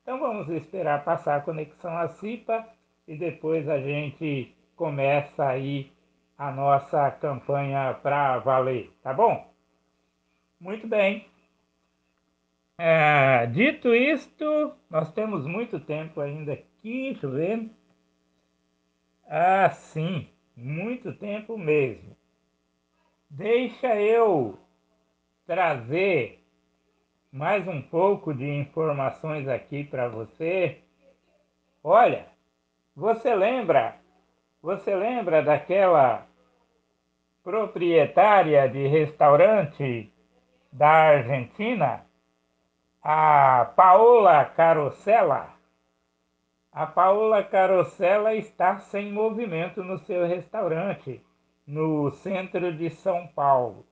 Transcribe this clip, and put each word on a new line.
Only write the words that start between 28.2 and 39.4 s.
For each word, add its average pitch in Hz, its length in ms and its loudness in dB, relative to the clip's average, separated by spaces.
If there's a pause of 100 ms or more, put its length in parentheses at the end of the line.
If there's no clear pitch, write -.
de 131 140 -8
informações 143 1000 -6
aqui 143 360 -8
pra 131 240 -6
você. 147 720 -6 (1040)
Olha, 175 440 2 (680)
você 220 400 -2
lembra, 190 600 0 (680)
você 196 340 -6
lembra 185 480 0
daquela 151 840 2 (1160)
proprietária 175 1200 2
de 139 200 -4
restaurante 147 1200 2 (600)